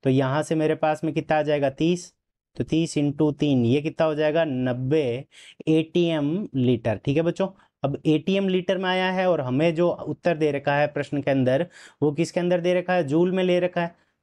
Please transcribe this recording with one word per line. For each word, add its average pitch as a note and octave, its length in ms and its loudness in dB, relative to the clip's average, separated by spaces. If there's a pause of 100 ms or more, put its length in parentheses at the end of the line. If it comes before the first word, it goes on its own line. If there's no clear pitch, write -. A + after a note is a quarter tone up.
तो C3+ 60 2
यहाँ C3+ 320 0
से D#3+ 120 -2
मेरे D#3 220 0
पास D#3 280 -2
में D#3 100 -2
कितना D#3 240 0
आ D3+ 40 2
जाएगा, D3 300 0
तीस, F3 400 -2 (440)
तो B2+ 80 -4
तीस D#3+ 320 0
इंटू D3 360 2
तीन, C#3+ 340 2
ये C3+ 160 2
कितना D#3+ 240 -2
हो D#3 80 0
जाएगा, D3+ 300 2
नब्बे C3 600 -2 (680)
एटीएम D#3+ 680 0 (200)
लीटर, A#2+ 400 0
ठीक C#3 200 -2
है E3 60 2
बच्चों। E3+ 260 -2 (340)
अब C#3 240 -4
एटीएम F#3+ 420 0
लीटर F#3 300 0
में F#3 100 -4
आया F#3 240 0
है F#3 160 0
और D#3+ 140 2
हमें C#3+ 320 0
जो F3 140 2 (160)
उत्तर D#3+ 320 -2
दे D3+ 160 0
रखा C#3 220 -2
है D3 140 2
प्रश्न C#3+ 340 -4
के C#3+ 80 -2
अंदर, C3+ 360 2 (360)
वो D3 100 2
किसके E3 280 -2
अंदर F3+ 200 0
दे F3+ 140 0
रखा F3+ 200 -2
है, F3 120 2
जूल E3+ 260 2
में F#3 120 0
ले F3+ 160 2
रखा F3+ 200 -2
है। E3+ 140 -6 (280)